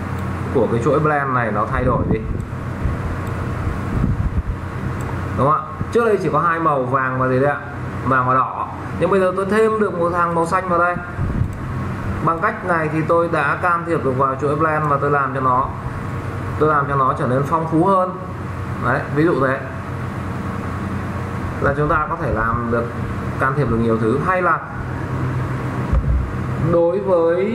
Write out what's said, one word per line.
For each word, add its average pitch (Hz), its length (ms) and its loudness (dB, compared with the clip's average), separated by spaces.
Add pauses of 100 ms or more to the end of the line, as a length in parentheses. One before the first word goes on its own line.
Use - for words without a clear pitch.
(540)
của 110 180 4
cái 117 120 2
chuỗi 151 160 4
blend 147 340 2
này 117 180 0
nó 104 200 0
thay 127 120 0
đổi 123 280 2
đi. 110 80 2 (3250)
Đúng 127 100 2
không 151 80 4
ạ? - 60 0 (300)
Trước 226 140 4
đây 214 180 4
chỉ 156 100 2
có 147 60 4
hai 165 200 2
màu 147 240 2
vàng 131 360 0
và 127 80 2
gì 127 120 4
đây 143 120 4
ạ? 143 80 -2 (460)
Vàng 127 220 4
và 127 60 4
đỏ. 123 340 0 (320)
Nhưng 180 120 2
bây 196 80 4
giờ 185 160 2
tôi 196 100 0
thêm 214 340 2
được 180 200 0
một 170 140 2
thằng 170 220 0
màu 165 100 2
xanh 180 240 0
vào 170 100 2
đây. 175 160 2 (1300)
Bằng 165 140 2
cách 214 260 -2
này 165 280 0
thì 156 140 2
tôi 170 240 4
đã 151 300 0
can 180 260 2
thiệp 147 180 0
được 131 120 0
vào 135 240 2
chuỗi 147 140 0
blend 156 320 2
và 143 140 2
tôi 143 100 2
làm 139 220 2
cho 131 80 -2
nó, 131 260 2 (920)
tôi 151 100 4
làm 143 200 2
cho 139 60 0
nó 135 240 4
trở 139 80 0
nên 131 160 2
phong 160 280 0
phú 165 140 4
hơn. 185 260 4 (760)
Đấy, 127 140 2 (160)
ví 151 80 4
dụ 139 240 4
thế. 127 120 0 (2000)
Là 143 160 2
chúng 151 100 2
ta 156 220 2
có 165 120 -2
thể 120 120 -2
làm 117 380 0
được, 117 140 0 (540)
can 143 160 2
thiệp 135 140 2
được 113 80 2
nhiều 113 240 2
thứ. 117 260 2
Hay 185 140 2
là 165 180 2 (2000)
đối 170 280 4
với 175 440 4 (100)